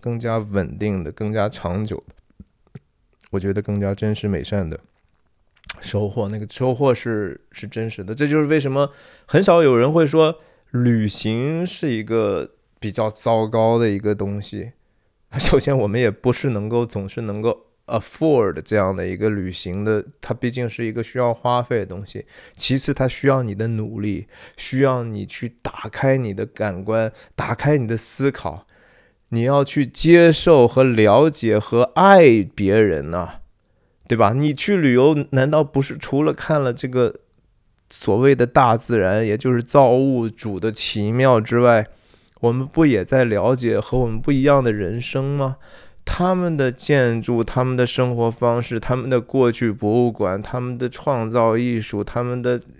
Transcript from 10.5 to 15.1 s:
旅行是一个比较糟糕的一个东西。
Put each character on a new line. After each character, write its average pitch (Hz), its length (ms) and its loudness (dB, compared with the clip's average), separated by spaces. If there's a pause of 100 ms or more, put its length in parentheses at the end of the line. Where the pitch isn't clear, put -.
旅 120 360 2
行 131 580 -4
是 175 220 -6
一 113 160 -4
个 104 520 -2 (240)
比 107 120 -6
较 110 200 -4
糟 113 360 0
糕 113 300 2
的 117 100 2
一 101 120 -2
个 104 160 -2
东 101 260 -6
西。 101 300 -12 (600)